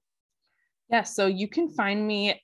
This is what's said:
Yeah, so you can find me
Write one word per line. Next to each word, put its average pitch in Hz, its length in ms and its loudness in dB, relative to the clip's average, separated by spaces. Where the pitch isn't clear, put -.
Yeah, 226 160 2
so 202 220 0
you 190 200 0
can 311 220 -2
find 208 360 0
me 208 400 0